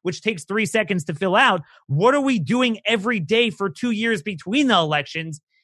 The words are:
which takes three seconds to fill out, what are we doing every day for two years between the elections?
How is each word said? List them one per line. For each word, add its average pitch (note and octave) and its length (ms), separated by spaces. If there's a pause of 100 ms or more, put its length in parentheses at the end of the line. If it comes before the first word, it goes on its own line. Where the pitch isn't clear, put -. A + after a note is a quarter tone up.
which - 200
takes G#3 220
three G#3+ 200
seconds G3+ 420
to E3 80
fill F#3 200
out, G#3+ 280 (260)
what F#3 260
are D4 60
we C4 180
doing A3+ 480
every A3 320
day G#3+ 320
for G3 180
two A#3+ 220
years A3 320
between G#3+ 460
the G#3+ 100
elections? D#3 600 (240)